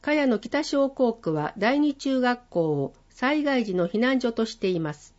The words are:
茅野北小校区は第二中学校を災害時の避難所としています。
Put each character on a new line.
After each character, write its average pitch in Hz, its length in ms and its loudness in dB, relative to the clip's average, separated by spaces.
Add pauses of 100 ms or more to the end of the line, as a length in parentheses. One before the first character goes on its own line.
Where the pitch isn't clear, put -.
茅 294 240 2
野 233 140 2
北 285 240 -4
小 277 260 0
校 254 220 0
区 175 220 -4
は 151 240 -2
第 247 240 2
二 294 140 2
中 269 260 -2
学 247 260 -2
校 175 140 -2 (140)
を 139 180 -4 (160)
災 294 340 -2
害 269 220 0
時 190 100 -4
の 180 140 0
避 214 100 -2
難 254 220 2
所 240 100 0
と 226 140 -2
し 220 100 -10
て 196 140 -2
い 180 100 0
ま 151 140 -4
す。 - 260 -18